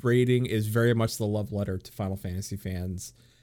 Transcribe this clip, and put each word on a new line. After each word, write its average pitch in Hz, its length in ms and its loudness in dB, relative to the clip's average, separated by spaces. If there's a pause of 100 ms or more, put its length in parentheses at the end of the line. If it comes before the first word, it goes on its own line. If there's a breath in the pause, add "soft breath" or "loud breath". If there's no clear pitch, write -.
rating 123 420 4
is 107 220 0
very 117 260 4
much 113 240 0
the 113 80 -2
love 104 260 -2
letter 101 280 -2
to - 120 -14
Final 95 260 -4
Fantasy 95 400 -6
fans. 92 560 -6 (300 soft breath)